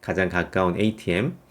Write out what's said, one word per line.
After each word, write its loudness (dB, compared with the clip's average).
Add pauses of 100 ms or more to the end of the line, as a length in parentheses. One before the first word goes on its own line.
가장 0
가까운 0
에이티엠. 0 (140)